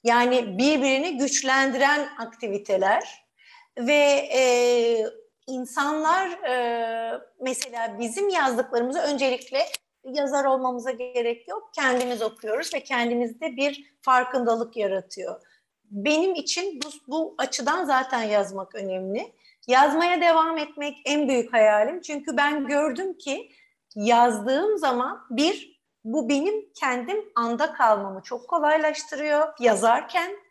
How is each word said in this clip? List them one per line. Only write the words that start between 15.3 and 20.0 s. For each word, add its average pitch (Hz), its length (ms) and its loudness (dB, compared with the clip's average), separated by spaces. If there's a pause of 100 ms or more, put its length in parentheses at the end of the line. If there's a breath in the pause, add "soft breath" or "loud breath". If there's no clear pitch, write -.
Benim 302 500 0
için 339 500 -6
bu, 208 40 -10 (240)
bu 320 260 -4
açıdan 285 460 -2
zaten 262 380 0
yazmak 196 520 -2
önemli. 196 600 -6 (320 soft breath)
Yazmaya 302 540 4